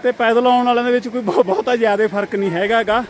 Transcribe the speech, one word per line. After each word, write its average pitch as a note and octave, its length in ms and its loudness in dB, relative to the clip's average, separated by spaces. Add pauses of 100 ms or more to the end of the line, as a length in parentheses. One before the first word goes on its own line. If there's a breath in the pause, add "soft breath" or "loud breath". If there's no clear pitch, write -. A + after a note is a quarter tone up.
ਤੇ B3 80 0
ਪੈਦਲ A#3+ 360 2
ਆਉਣ B3 180 2
ਵਾਲਿਆਂ A#3+ 200 2
ਦੇ B3 60 0
ਵਿੱਚ B3 160 0
ਕੋਈ A#3+ 140 -6
ਬਹੁ-, G#3 220 2
ਬਹੁਤਾ G3 320 0
ਜ਼ਿਆਦਾ G#3+ 320 0
ਫਰਕ G3+ 280 -4
ਨਹੀਂ G3 160 -2
ਹੈਗਾ G3+ 320 0
ਗਾ A3 260 0